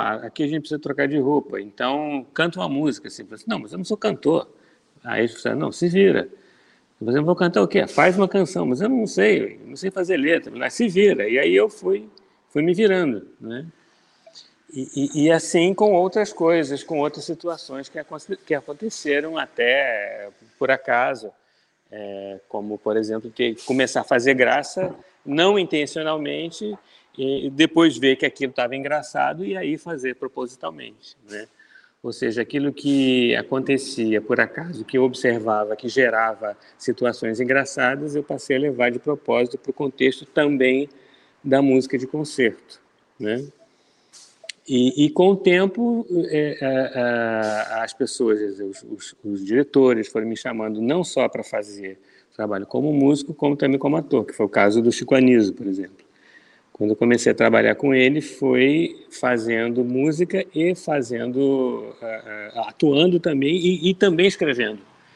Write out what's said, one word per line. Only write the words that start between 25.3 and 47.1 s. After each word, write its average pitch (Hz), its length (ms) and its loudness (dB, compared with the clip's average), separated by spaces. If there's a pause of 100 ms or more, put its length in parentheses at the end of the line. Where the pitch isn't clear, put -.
intencionalmente, 156 1160 -4 (440)
e 135 320 -4
depois 156 480 2
ver 135 180 4
que - 80 -4
aquilo 135 300 -4
tava 123 200 -4
engraçado 143 720 -4
e 202 100 -6
aí 165 220 -4
fazer 131 400 -8
propositalmente, 127 1040 -12 (100)
né? 104 180 -12 (560)
Ou 123 80 -8
seja, 120 300 -4
aquilo 143 320 -2
que 127 640 2
acontecia 120 840 -2
por 117 180 0
acaso, 143 460 -6
que - 100 -2
eu 127 80 6
observava, 110 720 0
que 123 120 -10
gerava 113 680 0 (220)
situações 117 640 -2
engraçadas, 135 760 0
eu 147 60 -2
passei 143 340 -4
a 131 40 2
levar 123 300 0
de 120 80 -6
propósito 123 600 -2
pro - 160 -8
contexto 135 500 -2
também 139 640 2 (560)
da 135 160 4
música 131 380 2
de 127 80 -6
concerto, 135 760 -4 (400)
né? 113 240 -4 (1200)
E, 131 400 4
e 151 40 2
com 180 200 4
o 196 60 4
tempo, 196 680 2 (240)
é, 151 320 0
a, 117 1160 -2